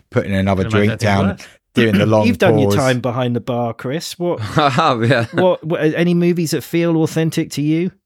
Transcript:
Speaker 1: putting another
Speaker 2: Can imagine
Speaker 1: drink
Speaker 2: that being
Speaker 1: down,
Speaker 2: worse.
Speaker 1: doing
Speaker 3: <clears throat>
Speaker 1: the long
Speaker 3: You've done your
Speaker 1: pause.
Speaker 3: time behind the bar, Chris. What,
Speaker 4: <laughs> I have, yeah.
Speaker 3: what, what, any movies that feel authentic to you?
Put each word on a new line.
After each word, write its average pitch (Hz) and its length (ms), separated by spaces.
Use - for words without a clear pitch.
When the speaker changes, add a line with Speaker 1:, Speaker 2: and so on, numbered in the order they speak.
Speaker 1:
putting 101 240
another 95 300
Speaker 2:
Can 110 80
imagine 104 160
Speaker 1:
drink 110 120
Speaker 2:
that 110 60
being 101 100
Speaker 1:
down, 98 120
Speaker 2:
worse. - 80
Speaker 1:
doing 110 260
Speaker 3:
<clears throat> - 0
Speaker 1:
the 104 80
long 107 200
Speaker 3:
You've 120 120
done 175 200
your 104 100
Speaker 1:
pause. 101 80
Speaker 3:
time 131 240
behind 123 340
the 120 60
bar, 120 320
Chris. 135 460
What, 175 220
Speaker 4:
<laughs> 107 180
I 147 100
have, 127 400
yeah. 120 240
Speaker 3:
what, 175 320
what, 156 160
any 160 320
movies 175 380
that 147 120
feel 170 400
authentic 160 500
to 143 100
you? 160 280